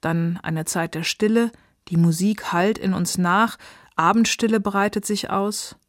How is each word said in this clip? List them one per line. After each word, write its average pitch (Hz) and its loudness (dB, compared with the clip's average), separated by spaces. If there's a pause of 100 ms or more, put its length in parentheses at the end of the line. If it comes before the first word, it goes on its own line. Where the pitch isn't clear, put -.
dann 170 -2
eine 160 -4
Zeit 165 -4
der 160 -6
Stille, 226 0 (380)
die 170 0
Musik 170 2
hallt 180 0
in 190 -2
uns 175 -2
nach, 185 2 (400)
Abendstille 220 2
breitet 202 -2
sich 202 -4
aus. 196 -4 (120)